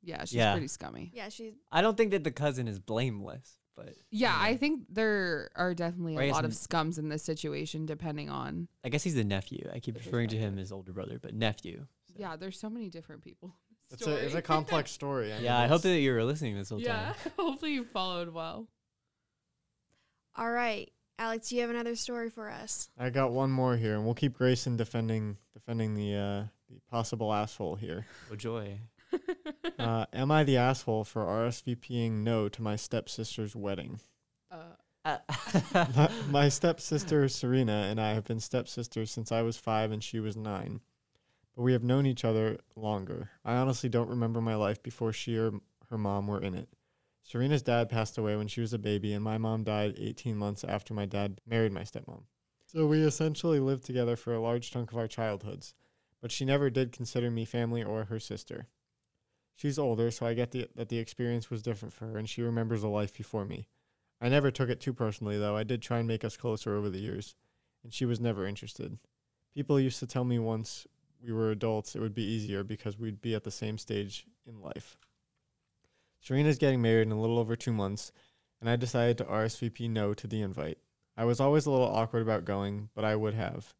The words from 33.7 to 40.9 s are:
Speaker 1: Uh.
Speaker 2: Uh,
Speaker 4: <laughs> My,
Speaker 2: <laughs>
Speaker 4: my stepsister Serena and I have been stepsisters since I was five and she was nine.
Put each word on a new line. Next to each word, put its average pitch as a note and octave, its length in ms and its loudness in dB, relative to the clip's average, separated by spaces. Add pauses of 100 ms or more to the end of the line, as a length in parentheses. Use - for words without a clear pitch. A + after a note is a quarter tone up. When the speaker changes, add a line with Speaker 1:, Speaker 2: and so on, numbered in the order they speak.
Speaker 1:
Uh. E3 240 -18 (280)
Speaker 2:
Uh, D3+ 140 -2 (560)
Speaker 4:
<laughs> F3 220 6
My, D3+ 240 8
Speaker 2:
<laughs> C#3 100 -4
Speaker 4:
my C#3+ 200 8
stepsister D3+ 800 2
Serena B2 600 2
and A2 100 0
I G#2+ 140 2
have G#2+ 120 0
been A2+ 140 -2
stepsisters A#2 680 -4
since A2+ 220 -6
I A#2 100 4
was A2+ 160 0
five A2 340 0
and G#2+ 120 -4
she - 160 -4
was G#2+ 180 -4
nine. G2+ 440 -6 (720)